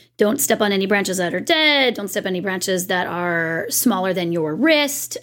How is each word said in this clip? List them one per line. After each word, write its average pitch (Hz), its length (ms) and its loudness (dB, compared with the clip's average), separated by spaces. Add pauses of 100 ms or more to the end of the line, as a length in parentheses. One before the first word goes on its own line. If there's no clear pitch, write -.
(160)
don't 214 240 2
step 214 200 2
on 208 120 2
any 190 140 0
branches 190 320 0
that 175 140 0
are 180 80 -2
dead. 285 540 2
Don't 202 140 -6
step 202 160 -4
on 202 60 -4
any 185 100 -2
branches 185 480 -2
that 180 180 0
are 170 640 -2
smaller 190 420 0
than 175 200 -2
your 156 220 -2
wrist. 285 680 0